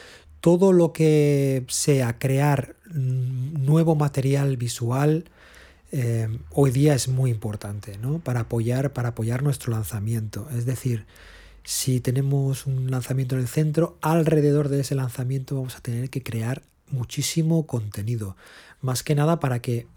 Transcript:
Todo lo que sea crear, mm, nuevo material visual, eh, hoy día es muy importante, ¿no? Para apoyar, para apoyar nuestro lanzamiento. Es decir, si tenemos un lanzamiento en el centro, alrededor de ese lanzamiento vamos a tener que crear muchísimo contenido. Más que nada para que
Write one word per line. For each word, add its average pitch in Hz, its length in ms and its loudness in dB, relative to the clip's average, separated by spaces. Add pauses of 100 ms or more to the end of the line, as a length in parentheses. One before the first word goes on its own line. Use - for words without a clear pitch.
(400)
Todo 180 320 6
lo 170 220 6
que 143 760 4
sea 131 500 0
crear, 135 600 0 (160)
mm, 131 720 -2
nuevo 160 300 4
material 139 600 0
visual, 127 720 0 (680)
eh, 117 380 -2 (220)
hoy 139 200 4
día 143 240 4
es 127 140 -2
muy 131 200 2
importante, 104 680 -6
¿no? 135 220 -4
Para 123 220 -4
apoyar, 120 520 -2
para 120 160 -4
apoyar 117 340 -4
nuestro 135 300 -2
lanzamiento. 110 840 -4
Es 120 100 -4
decir, 120 400 -2 (600)
si - 340 -2
tenemos 135 680 0
un 131 240 -2
lanzamiento 131 460 -2
en 131 60 0
el 123 80 -4
centro, 156 500 0
alrededor 151 720 2
de 139 100 0
ese 139 160 -2
lanzamiento 131 600 -4
vamos 131 200 -6
a - 60 -20
tener 120 280 -4
que 123 140 -6
crear 113 400 -4 (280)
muchísimo 156 760 0
contenido. 107 680 -6 (460)
Más 127 200 -2
que 151 140 0
nada 156 240 2
para 123 220 -2
que 117 360 -4